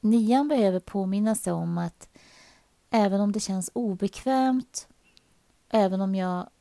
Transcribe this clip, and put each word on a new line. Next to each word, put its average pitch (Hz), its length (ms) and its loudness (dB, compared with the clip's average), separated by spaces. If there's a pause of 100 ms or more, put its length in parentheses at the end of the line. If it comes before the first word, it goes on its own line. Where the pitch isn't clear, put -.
Nian 233 480 4
behöver 202 320 2
påminna 202 540 -2
sig 185 180 -4
om 170 260 -4
att 170 300 -8 (800)
även 202 300 2
om 208 120 2
det 214 80 -2
känns 190 320 -6
obekvämt, 254 1160 -2 (800)
även 190 320 0
om 196 140 -2
jag 185 340 -4 (120)